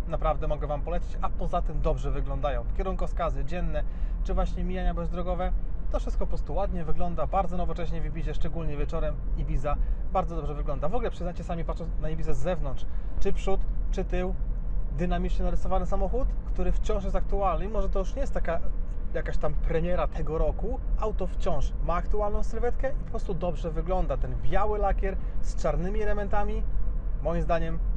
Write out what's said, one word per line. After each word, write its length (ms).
naprawdę 400
mogę 200
Wam 140
polecić, 400
a 80
poza 320
tym 200
dobrze 300
wyglądają. 540
Kierunkowskazy 680
dzienne, 380
czy 100
właśnie 300
mijania 300
bezdrogowe, 580
to 80
wszystko 260
po 40
prostu 240
ładnie 300
wygląda, 440
bardzo 300
nowocześnie 440
w 40
Ibizie, 280
szczególnie 440
wieczorem 380
Ibiza 380
bardzo 220
dobrze 180
wygląda. 360
W 60
ogóle 160
przyznajcie 320
sami, 220
patrząc 240
na 80
Ibizę 240
z 40
zewnątrz, 480
czy 140
przód, 280
czy 140
tył, 300
dynamicznie 540
narysowany 400
samochód, 420
który 260
wciąż 320
jest 120
aktualny. 500
Mimo 160
że 80
to 100
już 160
nie 60
jest 120
taka 260
jakaś 240
tam 160
premiera 540
tego 300
roku, 420
auto 280
wciąż 460
ma 80
aktualną 500
sylwetkę 460
i 140
po 60
prostu 240
dobrze 380
wygląda. 460
Ten 240
biały 380
lakier 380
z 140
czarnymi 460
elementami, 600
moim 180
zdaniem 380